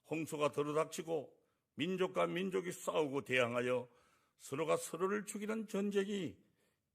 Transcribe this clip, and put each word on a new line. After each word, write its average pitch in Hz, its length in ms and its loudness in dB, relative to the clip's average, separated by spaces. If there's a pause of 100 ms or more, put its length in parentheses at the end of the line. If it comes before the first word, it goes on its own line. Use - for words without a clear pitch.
홍수가 151 420 0
들어닥치고 156 840 -2 (400)
민족과 180 520 2
민족이 180 440 -2
싸우고 147 540 0
대항하여 123 640 2 (500)
서로가 160 380 0
서로를 190 480 -2
죽이는 214 420 -4
전쟁이 196 720 0 (580)